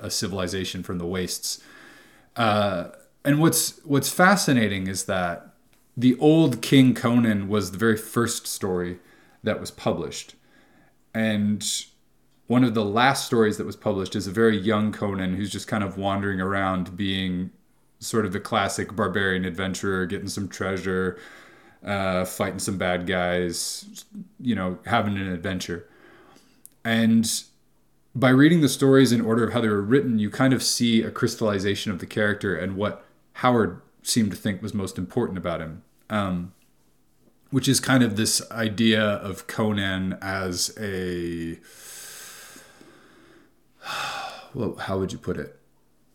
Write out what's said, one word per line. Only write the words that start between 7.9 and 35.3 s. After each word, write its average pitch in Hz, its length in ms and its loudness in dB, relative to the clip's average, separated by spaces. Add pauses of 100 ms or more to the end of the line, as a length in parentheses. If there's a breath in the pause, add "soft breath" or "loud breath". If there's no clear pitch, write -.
first - 520 -4
story 90 520 -4 (440 soft breath)
that 107 180 -2
was 95 100 -10
published. - 640 -6 (800 soft breath)
And 104 520 0 (840)
one 123 180 4
of 113 80 0
the 110 100 2
last 120 420 2
stories 107 320 4
that 90 80 -6
was - 120 -10
published 95 360 -2
is 98 140 -2
a 98 40 -6
very 110 260 4
young 107 340 2
Conan 95 460 -2
who's 101 120 -4
just 98 200 -10
kind 104 160 -2
of 92 120 -8
wandering 98 440 0
around 95 560 -2
being 92 540 -2 (480)
sort 110 260 -2
of 92 80 -4
the 101 60 -2
classic 98 580 -2
barbarian 95 480 0
adventurer, 92 600 -2
getting 98 220 -6
some 95 220 -6
treasure, 92 680 -2 (680 loud breath)
uh, 95 400 -2
fighting 95 340 -4
some 98 180 -4
bad 90 300 -2
guys, 90 960 -2 (380)
you 120 120 0
know, 92 320 -2
having 104 300 0
an 95 160 -4
adventure. 90 560 -6 (960 soft breath)
And 113 480 4 (840)
by 127 140 2
reading 147 320 8
the 147 80 6
stories 135 460 6
in 117 80 4
order 113 240 2
of 95 80 -4
how 120 80 0
they 113 80 2
were 101 120 2
written, 120 380 2
you 104 100 0
kind 131 240 2
of 117 80 0
see 117 400 2
a 113 100 -4
crystallization 104 840 -2
of 80 60 -6
the 95 60 -10
character 104 480 -2
and 92 220 -4
what 98 300 -4 (300)
Howard 120 440 2 (220)
seemed 107 300 0
to 90 60 -8
think 98 240 -4
was 104 120 -8
most 95 240 -6
important 101 400 -4